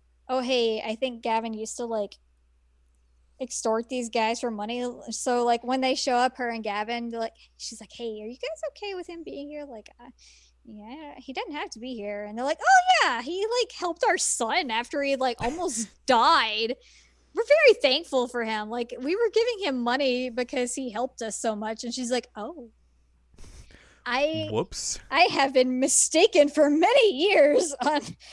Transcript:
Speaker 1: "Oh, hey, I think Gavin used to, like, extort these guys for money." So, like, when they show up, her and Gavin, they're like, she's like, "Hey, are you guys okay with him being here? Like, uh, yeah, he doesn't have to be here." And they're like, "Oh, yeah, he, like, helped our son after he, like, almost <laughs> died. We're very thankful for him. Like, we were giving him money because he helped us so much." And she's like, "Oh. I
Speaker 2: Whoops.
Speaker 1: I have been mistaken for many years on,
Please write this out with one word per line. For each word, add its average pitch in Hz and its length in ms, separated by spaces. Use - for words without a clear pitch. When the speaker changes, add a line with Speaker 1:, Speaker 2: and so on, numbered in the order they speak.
Speaker 1:
"Oh, 254 120
hey, 240 420
I 220 140
think 240 260
Gavin 226 320
used 214 220
to, 240 100
like, 220 300
extort 233 480
these 247 220
guys 226 300
for 240 100
money." 226 340
So, 240 340
like, 233 180
when 254 180
they 262 140
show 262 220
up, 247 220
her 247 120
and 226 140
Gavin, 220 460
they're 226 100
like, 226 160
she's - 220
like, 208 120
"Hey, 220 300
are 214 40
you 247 100
guys 622 240
okay 403 240
with 359 140
him 339 140
being 285 260
here? 294 160
Like, 226 240
uh, 254 100
yeah, 240 540
he 262 140
doesn't 381 200
have 311 180
to - 80
be 247 160
here." 208 300
And 208 120
they're 240 80
like, 302 160
"Oh, 719 200
yeah, 247 180
he, 359 240
like, 480 120
helped 339 320
our 370 140
son 254 540
after 247 300
he, 277 140
like, 254 240
almost 247 560
<laughs> - 100
died. 226 680
We're 453 100
very 571 360
thankful 269 460
for 247 180
him. 214 240
Like, 240 300
we 277 160
were 453 180
giving 466 280
him 277 220
money 254 460
because 247 460
he 262 160
helped 240 320
us 220 180
so 220 140
much." 220 300
And 240 100
she's 240 160
like, 247 240
"Oh. 240 360
I 302 440
Speaker 2:
Whoops. - 480
Speaker 1:
I 302 120
have 277 200
been 254 280
mistaken 294 680
for 294 220
many 415 420
years 294 640
on, 294 160